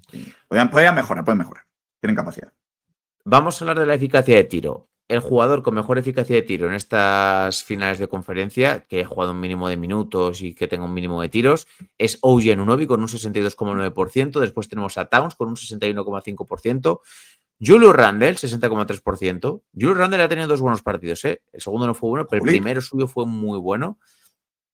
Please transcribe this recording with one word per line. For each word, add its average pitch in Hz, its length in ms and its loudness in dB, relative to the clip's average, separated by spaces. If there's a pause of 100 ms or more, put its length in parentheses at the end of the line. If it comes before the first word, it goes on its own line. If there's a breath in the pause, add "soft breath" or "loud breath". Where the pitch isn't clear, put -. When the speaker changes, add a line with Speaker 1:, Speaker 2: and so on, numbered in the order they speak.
Speaker 1:
Sí. - 240 -20 (140)
Podían, 113 240 2
podían 170 240 6
mejorar, 95 280 -2
pueden 104 160 0
mejorar. - 240 -10 (360)
Tienen 107 160 -2
capacidad. - 360 -8 (720)
Speaker 2:
Vamos 147 380 2
a - 20 -8
hablar 160 160 -2
de 156 60 0
la 147 80 2
eficacia 131 420 4
de 101 100 10
tiro. 78 420 -6 (200)
El 120 120 0
jugador 123 420 2
con 113 140 -2
mejor 110 220 -2
eficacia 127 400 -2
de 113 40 4
tiro 87 280 -4
en 95 40 -4
estas 98 920 0
finales 98 340 -4
de 98 80 -4
conferencia, 98 800 -4
que 90 140 -2
ha 90 40 -6
jugado 90 280 -4
un 90 80 -8
mínimo 90 260 -4
de 90 80 -2
minutos 92 640 -4
y 87 120 -10
que - 160 -6
tenga 87 160 -6
un 90 80 -8
mínimo 87 280 -6
de 85 60 -4
tiros, 127 400 0 (300 loud breath)
es - 240 -2
O 127 180 6
G 110 140 4
Anunoby 113 340 0
con 117 140 0
un 110 80 -6
sesenta 107 300 -6
y - 20 0
dos 101 140 -2
coma 101 180 -6
nueve 95 180 -4
por 92 180 -2
ciento. 139 300 -2
Después 110 300 -6
tenemos 101 280 -8
a 92 80 -6
Towns 143 300 0
con 117 140 -6
un 117 80 -8
sesenta 107 280 -8
y 104 60 0
uno 101 140 -6
coma 101 180 -6
cinco 101 240 -12
por 98 140 -10
ciento. 131 400 -2 (580 soft breath)
Julius 190 340 10
Randle, 120 440 4
sesenta 120 320 -4
coma 107 160 -2
tres 104 160 -8
por 98 160 -4
ciento. 95 460 -4 (100)
Julius 156 240 0
Randle 185 260 2
ha 160 60 2
tenido 160 180 -2
dos 147 140 0
buenos 120 200 0
partidos, 85 440 -6
¿eh? - 160 -4 (100)
El - 100 -20
segundo 117 260 -4
no 117 60 -2
fue 113 160 -6
bueno, 131 200 -4
pero 107 140 0
el 120 40 0
Speaker 1:
Jolín. 104 160 4
Speaker 2:
primero 127 180 -4
suyo 135 260 -4
fue 123 180 -6
muy 107 340 -6
bueno. 113 400 -4 (760)